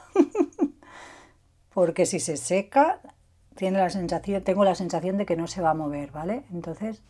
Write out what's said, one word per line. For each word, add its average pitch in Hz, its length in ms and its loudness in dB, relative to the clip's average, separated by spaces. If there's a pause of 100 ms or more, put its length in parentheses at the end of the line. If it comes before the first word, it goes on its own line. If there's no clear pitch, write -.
(140)
<laughs> - 1600 -4
porque 175 320 4
si 170 160 -2
se 156 160 -6
seca, 202 640 2 (560)
tiene 190 220 0
la 180 120 4
sensación, 185 520 -4
tengo 196 220 2
la 185 100 4
sensación 180 440 -2
de 202 80 -2
que 170 100 0
no 170 100 -2
se 190 140 -8
va 160 100 2
a 156 40 4
mover, 147 360 -6
¿vale? 180 420 -6
Entonces, 175 580 -8